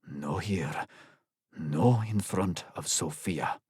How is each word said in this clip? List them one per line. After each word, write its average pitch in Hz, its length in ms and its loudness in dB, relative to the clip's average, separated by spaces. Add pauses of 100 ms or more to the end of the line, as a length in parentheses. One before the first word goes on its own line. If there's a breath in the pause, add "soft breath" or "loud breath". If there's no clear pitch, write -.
No 71 320 -6
here. 92 480 -2 (680 loud breath)
No 82 460 4
in 107 180 0
front 92 440 0 (120)
of - 120 -8
Sophia. - 800 -2